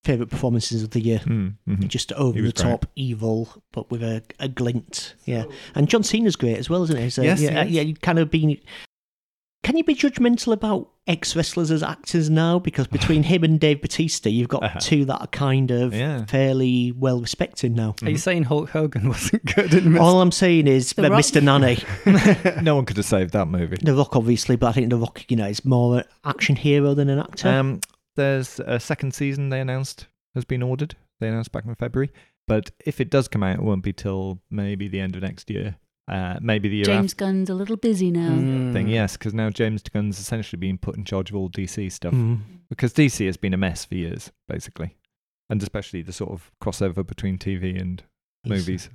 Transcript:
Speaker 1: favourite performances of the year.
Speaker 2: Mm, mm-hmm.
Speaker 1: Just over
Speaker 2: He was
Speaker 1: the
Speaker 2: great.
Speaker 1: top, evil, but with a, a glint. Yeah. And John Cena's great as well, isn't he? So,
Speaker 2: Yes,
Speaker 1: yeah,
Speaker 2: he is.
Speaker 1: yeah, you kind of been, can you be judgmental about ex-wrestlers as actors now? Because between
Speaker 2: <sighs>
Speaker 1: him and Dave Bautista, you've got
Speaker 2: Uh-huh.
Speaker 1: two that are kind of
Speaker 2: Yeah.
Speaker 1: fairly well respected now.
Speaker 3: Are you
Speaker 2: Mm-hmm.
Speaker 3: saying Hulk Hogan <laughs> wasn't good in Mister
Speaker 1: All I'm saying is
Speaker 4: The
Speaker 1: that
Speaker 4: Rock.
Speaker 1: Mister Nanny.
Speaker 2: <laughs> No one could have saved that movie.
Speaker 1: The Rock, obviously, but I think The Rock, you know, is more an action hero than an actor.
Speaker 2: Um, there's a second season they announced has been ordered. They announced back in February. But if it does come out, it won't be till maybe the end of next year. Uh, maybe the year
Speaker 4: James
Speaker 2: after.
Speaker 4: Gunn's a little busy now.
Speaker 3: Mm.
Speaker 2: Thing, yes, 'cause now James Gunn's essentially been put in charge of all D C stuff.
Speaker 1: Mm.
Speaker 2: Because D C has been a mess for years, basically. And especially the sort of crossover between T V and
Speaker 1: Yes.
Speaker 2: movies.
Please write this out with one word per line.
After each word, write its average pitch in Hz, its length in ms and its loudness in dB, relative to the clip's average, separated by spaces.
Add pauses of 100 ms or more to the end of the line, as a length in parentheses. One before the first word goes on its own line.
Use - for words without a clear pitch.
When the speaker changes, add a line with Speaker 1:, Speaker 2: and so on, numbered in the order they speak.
Speaker 1:
favourite 120 260 0
performances 117 540 -2
of 110 60 -8
the 120 100 -2
year. 113 200 2
Speaker 2:
Mm, 101 340 -2 (140)
mm-hmm. 98 180 0
Speaker 1:
Just - 260 -6
over 123 240 0
Speaker 2:
He 107 60 -2
was 117 100 0
Speaker 1:
the - 100 -2
Speaker 2:
great. 120 80 2
Speaker 1:
top, - 240 -2
evil, 113 540 -4 (240)
but - 180 -8
with 117 140 -6
a, 113 180 -4 (160)
a 139 100 -6
glint. 123 680 -4 (100)
Yeah. 117 200 -4 (300)
And 147 140 2
John 226 160 2
Cena's 220 320 0
great 113 220 0
as 123 120 -8
well, 175 140 0
isn't 156 120 0
he? 120 140 -2
So, 131 120 -2
Speaker 2:
Yes, 160 180 4
Speaker 1:
yeah, 147 240 2
Speaker 2:
he 202 60 -4
is. 165 60 0
Speaker 1:
yeah, 151 60 2
you 156 140 -2
kind 165 240 0
of 160 100 2
been, 156 280 2 (1040)
can 262 120 0
you 330 60 2
be 311 140 2
judgmental 240 560 2
about 214 380 -2 (180)
ex-wrestlers 165 640 0
as 156 100 2
actors 156 480 -2
now? 165 300 4
Because 151 260 -2
between 151 360 2
Speaker 2:
<sighs> - 20 4
Speaker 1:
him 170 180 2
and 160 160 4
Dave 147 240 4
Bautista, - 480 -2
you've 120 180 2
got - 140 -2
Speaker 2:
Uh-huh. - 160 -4
Speaker 1:
two 147 280 2
that 135 140 -4
are - 80 -14
kind 131 440 0
of 123 200 0
Speaker 2:
Yeah. 123 340 -4
Speaker 1:
fairly 127 680 2
well 127 280 0
respected 120 540 -4
now. 110 280 -2
Speaker 3:
Are - 60 -2
you 156 60 0
Speaker 2:
Mm-hmm. - 20 -2
Speaker 3:
saying 175 280 0
Hulk 147 260 -2
Hogan 139 380 0
<laughs> - 0 -
wasn't - 360 -2 (120)
good 185 180 4
in 175 200 8
Mister 165 100 8
Speaker 1:
All 185 160 8
I'm 180 100 6
saying 165 380 4
is 131 240 4
Speaker 4:
The 208 100 0
Speaker 1:
that 147 80 6
Speaker 4:
Rock. 135 80 6
Speaker 1:
Mister 147 220 6
Nanny. 139 380 6 (360)
Speaker 2:
<laughs> 185 480 4
No 156 140 4
one 131 100 2
could 95 100 -4
have 104 100 0
saved 92 260 2
that 98 160 2
movie. 87 340 -2
Speaker 1:
The 151 120 4
Rock, 139 200 2
obviously, 120 400 2
but 120 140 2
I 117 40 0
think 120 180 2
The 120 80 2
Rock, - 300 -4
you 123 80 2
know, 104 120 0
is 104 160 -6
more 123 340 4
an - 60 -2 (200)
action - 300 0
hero 143 400 4
than 143 140 2
an 139 100 2
actor. - 300 -4
Speaker 2:
Um, 135 320 0 (340)
there's 139 460 -2
a 120 200 -2
second 139 340 -6
season 139 360 -2
they 131 100 -4
announced 131 460 -6 (280)
has 123 100 -4
been 127 180 -4
ordered. 127 320 -4 (260)
They 113 80 -4
announced 113 240 -4
back 110 140 -8
in 117 80 -8
February. 131 360 -4 (380)
But 107 220 0 (140)
if 151 160 -6
it 139 100 -2
does 135 180 2
come 104 140 -2
out, 95 140 0
it 90 60 -4
won't 98 200 -2
be 98 100 -4
till 95 480 -6 (100)
maybe 101 380 -6
the 95 120 -6
end 95 160 -6
of 92 60 -8
next 87 280 -10
year. 98 260 -6 (320)
Uh, 90 320 -6
maybe 107 280 0
the 101 80 -2
year 101 80 0
Speaker 4:
James 196 280 2
Speaker 2:
after. 202 140 -8
Speaker 4:
Gunn's 190 240 -2
a 185 40 -4
little 202 220 -6
busy 190 360 0
now. 170 180 0
Speaker 3:
Mm. 131 420 0
Speaker 2:
Thing, 101 160 -2
yes, 107 280 0
'cause 107 180 -6
now 110 160 -2
James 107 320 -2
Gunn's 104 380 -4
essentially 104 380 -8
been 95 200 -4
put - 180 -8
in 98 80 -10
charge 95 260 -4
of 101 60 -6
all 95 120 -4
D 92 180 -6
C 95 240 -6
stuff. - 240 -4
Speaker 1:
Mm. 117 260 0 (300)
Speaker 2:
Because 123 220 -2
D 147 160 4
C 110 180 -2
has 95 100 -2
been 98 160 -4
a 92 60 0
mess 92 260 -2
for 92 120 -10
years, 85 340 -8 (180)
basically. - 480 -10 (540)
And 107 120 -2
especially 98 400 -8
the 90 100 -14
sort - 180 -8
of - 220 -14 (100)
crossover 95 440 -2
between 95 320 -6
T 98 180 -6
V 92 200 -6
and 90 260 -6 (420)
Speaker 1:
Yes. 117 140 -6
Speaker 2:
movies. 175 360 -6